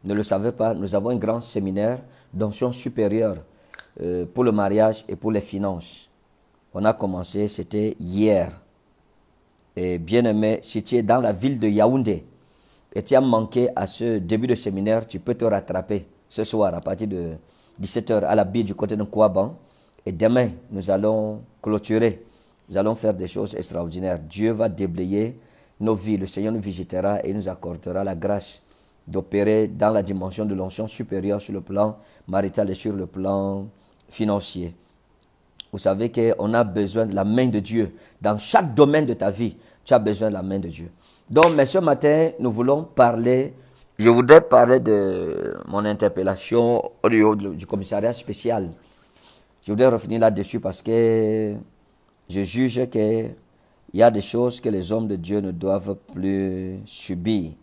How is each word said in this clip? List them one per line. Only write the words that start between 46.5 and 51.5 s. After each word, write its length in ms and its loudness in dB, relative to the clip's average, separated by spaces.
au 60 2
niveau 260 6
du 320 -6
commissariat 460 -2
spécial. 580 -6
Je 100 -6
voudrais 160 4
revenir 320 0
là-dessus 400 2
parce 220 -6
que 720 2